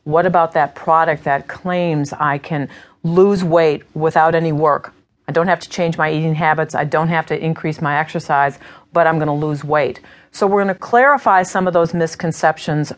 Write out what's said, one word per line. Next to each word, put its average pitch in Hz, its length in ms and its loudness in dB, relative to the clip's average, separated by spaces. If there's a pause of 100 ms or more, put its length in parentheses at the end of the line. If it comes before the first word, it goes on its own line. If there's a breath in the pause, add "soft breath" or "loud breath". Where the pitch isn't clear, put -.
What 165 240 0
about 170 260 2
that 147 220 -2
product 160 500 0
that 139 240 -2
claims 170 640 -4
I 147 260 -2
can 143 300 -6 (360 loud breath)
lose 185 380 2
weight 160 420 2 (100)
without 160 400 2
any 165 180 0
work? 147 400 0 (340)
I 151 60 -8
don't 165 160 0
have 180 120 0
to - 80 -16
change 170 280 -2
my 156 160 0
eating 160 220 -2
habits. 156 400 0
I 151 100 -2
don't 156 240 0
have 165 180 -2
to 151 160 -4
increase 160 380 -4
my 147 180 -2
exercise, 147 600 -2 (340 loud breath)
but 170 140 4
I'm 160 120 2
gonna 151 160 0
lose 147 300 -4
weight. 147 360 0 (300 loud breath)
So - 160 -2
we're 202 140 2
gonna 196 140 0
clarify 247 680 4
some 185 240 -2
of 180 60 0
those 170 220 2
misconceptions 160 1040 -2